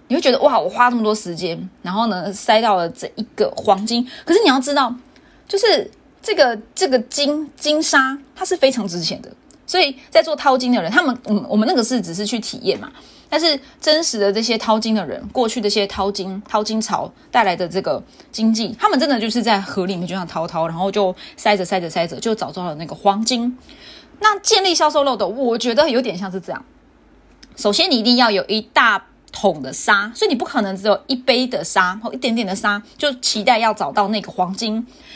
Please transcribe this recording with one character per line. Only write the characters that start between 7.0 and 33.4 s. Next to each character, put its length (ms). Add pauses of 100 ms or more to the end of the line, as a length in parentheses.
金 280
沙， 340 (180)
它 80
是 140
非 140
常 160
值 140
钱 200
的。 100 (360)
所 120
以 160 (140)
在 140
做 120
淘 220
金 140
的 100
人， 100
他 120
们， 120 (100)
嗯， 220
我 80
们 120
那 80
个 80
是 180
只 140
是 100
去 140
体 240
验 160
嘛， 100 (400)
但 100
是 200 (200)
真 240
实 140
的 160
这 80
些 160
淘 220
金 160
的 100
人， 260
过 160
去 140
这 80
些 160
淘 260
金， 380
淘 140
金 180
潮 300 (180)
带 140
来 120
的 140
这 140
个 180 (300)
经 200
济， 280
他 100
们 100
真 80
的 120
就 100
是 140
在 180
河 240
里 100
面 120
就 0
这 80
样 100
淘 220
淘， 200
然 80
后 160
就 220 (260)
筛 160
着 80
筛 160
着 80
筛 200
着， 120
就 140
找 180
到 140
了 80
那 140
个 80
黄 280
金。 320 (640)
那 200
建 240
立 100
销 160
售 140
漏 120
斗， 120
我 280
觉 200
得 120
有 140
点 160
像 140
是 100
这 100
样。 140 (880)
首 160
先 200
你 80
一 20
定 160
要 140
有 140
一 160
大 440 (260)
桶 300
的 100
沙， 440
所 120
以 20
你 60
不 80
可 200
能 120
只 120
有 180
一 100
杯 300
的 180
沙 400
或 80
一 60
点 160
点 140
的 80
沙 260 (160)
就 220
期 240